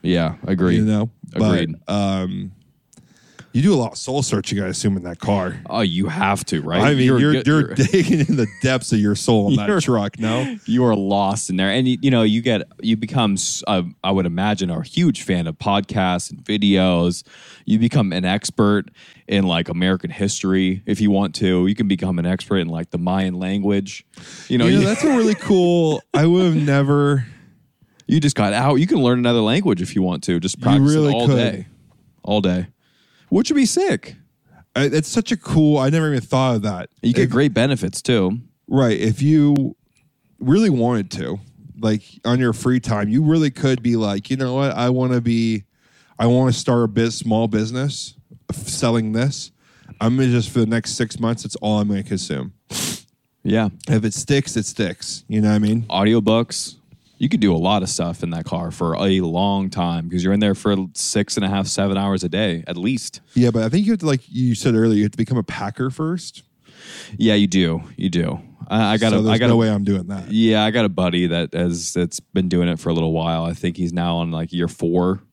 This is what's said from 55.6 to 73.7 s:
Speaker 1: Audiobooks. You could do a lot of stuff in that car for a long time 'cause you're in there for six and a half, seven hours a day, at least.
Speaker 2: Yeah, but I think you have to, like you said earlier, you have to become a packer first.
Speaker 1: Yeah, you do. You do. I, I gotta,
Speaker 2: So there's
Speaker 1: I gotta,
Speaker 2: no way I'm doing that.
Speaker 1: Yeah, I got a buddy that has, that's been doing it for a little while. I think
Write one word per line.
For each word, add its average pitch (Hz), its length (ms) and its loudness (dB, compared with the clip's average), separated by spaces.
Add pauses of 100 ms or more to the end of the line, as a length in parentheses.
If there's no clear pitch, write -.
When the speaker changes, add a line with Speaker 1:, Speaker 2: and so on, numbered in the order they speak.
Speaker 1:
Audiobooks. 110 840 0 (440)
You - 100 0
could - 100 0
do 98 160 4
a - 20 0
lot 95 260 0
of 92 60 -6
stuff 85 340 -4
in 85 80 -6
that 82 120 -6
car 85 280 -6
for 82 240 -4
a 95 260 2
long 95 480 0
time 85 400 -4
'cause 87 140 -2
you're 95 100 2
in 101 80 2
there 101 140 2
for 101 200 0 (180)
six - 440 -4
and 101 80 -2
a 95 40 -2
half, 98 180 -2
seven 98 300 -2
hours 98 260 -2
a 87 60 -4
day, 87 380 -2
at 87 80 -8
least. 113 460 -6 (120)
Speaker 2:
Yeah, 120 180 4
but 113 120 0
I 113 60 0
think 185 160 2
you 226 80 2
have 202 60 -2
to, 160 60 -6
like 135 220 0
you 123 280 0
said 120 200 0
earlier, 110 220 4
you 104 60 4
have 107 80 0
to - 60 -12
become 117 200 -2
a 107 60 -2
packer 110 460 -6
first. 160 540 -8 (720)
Speaker 1:
Yeah, 107 180 2
you 101 120 4
do. 87 360 0 (120)
You 92 140 -2
do. 85 320 -4 (260)
I, 107 260 0
I 110 40 0
gotta, 107 200 2
Speaker 2:
So 107 40 2
there's 110 140 2
Speaker 1:
I - 20 0
gotta, 117 160 2
Speaker 2:
no 117 40 4
way 113 120 2
I'm 101 160 0
doing 95 220 -2
that. 95 260 -10
Speaker 1:
Yeah, 110 320 4
I 107 60 0
got 113 120 0
a 101 60 2
buddy 90 380 0
that 85 260 -4
has, 85 400 -4
that's 90 260 -4
been 92 300 -4
doing 87 180 2
it 87 100 -2
for - 120 -6
a 85 40 0
little 80 200 0
while. 82 320 -2
I 85 80 -6
think 90 240 -6